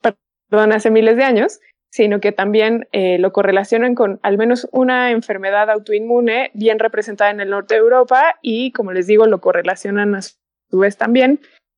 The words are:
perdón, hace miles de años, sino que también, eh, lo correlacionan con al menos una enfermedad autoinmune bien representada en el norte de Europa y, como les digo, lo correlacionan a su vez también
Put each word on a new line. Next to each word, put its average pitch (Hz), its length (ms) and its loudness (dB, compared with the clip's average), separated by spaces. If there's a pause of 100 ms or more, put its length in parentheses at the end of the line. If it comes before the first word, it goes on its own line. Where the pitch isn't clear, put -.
(500)
perdón, 214 220 2
hace 220 180 0
miles 220 260 4
de 262 80 2
años, 262 360 0 (300)
sino 208 300 0
que 202 120 0
también, 214 600 -2
eh, 185 260 0
lo 185 140 0
correlacionan 202 640 0
con 214 280 -2
al 202 160 0
menos 240 340 -2
una 254 380 0
enfermedad 208 600 -2
autoinmune 226 840 -2
bien 220 240 0
representada 214 520 -2
en 208 100 -6
el 196 100 -6
norte 202 240 -4
de 220 60 2
Europa 254 600 2
y, 247 320 -6
como 196 200 -6
les 185 140 -4
digo, 214 200 4
lo 196 140 2
correlacionan 190 760 -2
a 190 80 -8
su - 560 -10
vez 202 180 2
también 262 440 0 (380)